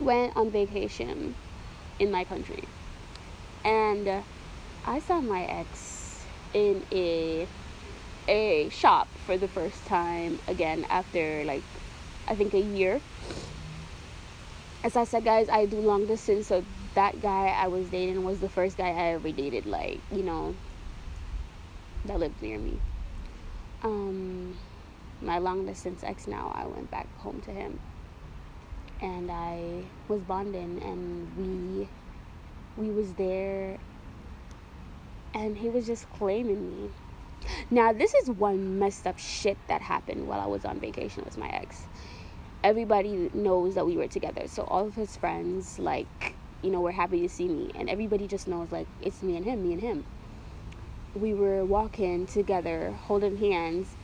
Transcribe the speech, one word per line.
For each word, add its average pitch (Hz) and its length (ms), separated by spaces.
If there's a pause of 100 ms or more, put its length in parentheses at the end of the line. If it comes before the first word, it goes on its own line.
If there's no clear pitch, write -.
went 247 360
on 220 140
vacation 202 840 (640)
in 202 140
my 185 100
country, 160 400 (1040)
and, 214 420
uh, 196 140 (640)
I 247 140
saw 349 200
my 196 240
ex - 800 (300)
in 202 380
a, 165 560 (800)
a 190 400
shop - 400 (180)
for 190 100
the 185 120
first 160 380
time 170 600
again 165 420
after, 156 560
like, 143 200 (640)
I 214 80
think 202 180
a 190 60
year. 202 400 (1800)
As 233 120
I 233 80
said, 226 200
guys, 220 240
I 214 180
do 208 100
long 208 300
distance, 214 400
so 185 180 (300)
that 196 260
guy 196 280
I 185 200
was 180 200
dating 185 360
was 190 160
the 190 80
first 185 280
guy 185 140
I 170 220
ever 160 180
dated, 131 360
like, 92 340 (100)
you 196 120
know, 165 320 (1500)
that 202 140
lived 160 240
near 107 160
me. - 200 (1040)
Um, 190 760 (640)
my 170 180
long 185 280
distance 185 360
ex - 240
now, - 280
I - 120
went - 240
back - 160 (120)
home 208 240
to - 80
him. 202 280 (1200)
And 180 300
I 170 540 (240)
was 208 140
bonding, 185 600
and 175 540
we, 185 520 (880)
we 214 160
was 202 200
there, 190 640 (1500)
and 214 240
he 226 120
was 233 180
just 226 280
claiming 202 540
me. 196 220 (800)
Now, 226 220
this 269 220
is 508 140
one 196 520
messed 202 260
up 185 120
shit - 380 (120)
that 80 140
happened - 440
while 101 140
I 98 60
was 101 180
on - 160
vacation 104 440
with - 140
my - 100
ex. - 340 (840)
Everybody 208 680
knows 190 440
that 165 100
we 170 100
were 151 120
together, - 400
so - 160
all 196 220
of 208 100
his 214 200
friends, 175 640
like, - 560 (260)
you 190 100
know, 185 100
were 175 100
happy 175 300
to 175 80
see 175 180
me, 151 300
and - 120
everybody 202 380
just 190 220
knows, 170 240
like, 165 160 (120)
it's 185 220
me 180 140
and 175 80
him, 226 180
me 175 120
and 170 60
him. 233 240 (1080)
We 208 200
were 196 300
walking 190 640
together, 180 640 (160)
holding 202 300
hands, 185 500 (180)